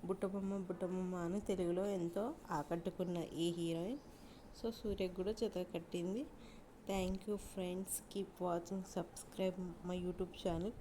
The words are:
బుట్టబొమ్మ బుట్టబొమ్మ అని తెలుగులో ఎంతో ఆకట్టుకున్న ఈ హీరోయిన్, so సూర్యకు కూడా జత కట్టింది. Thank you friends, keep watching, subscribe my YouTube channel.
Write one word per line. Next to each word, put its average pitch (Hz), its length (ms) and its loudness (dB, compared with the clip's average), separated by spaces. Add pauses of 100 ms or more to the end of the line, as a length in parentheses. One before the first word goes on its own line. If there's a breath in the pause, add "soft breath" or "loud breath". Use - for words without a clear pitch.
బుట్టబొమ్మ 196 520 2
బుట్టబొమ్మ 185 580 0
అని 175 240 2
తెలుగులో 185 480 4
ఎంతో 196 460 2 (180)
ఆకట్టుకున్న 175 680 2
ఈ 170 340 2
హీరోయిన్, 170 460 2 (640 loud breath)
so 233 100 0
సూర్యకు 196 400 0
కూడా 190 180 0
జత 220 260 2
కట్టింది. 180 680 0 (640 loud breath)
Thank 190 300 2
you 208 160 0
friends, 185 540 -2 (240)
keep 190 140 0 (160)
watching, 180 420 2 (120)
subscribe 185 600 0 (300)
my 180 160 0
YouTube 180 280 0 (100)
channel. 175 380 2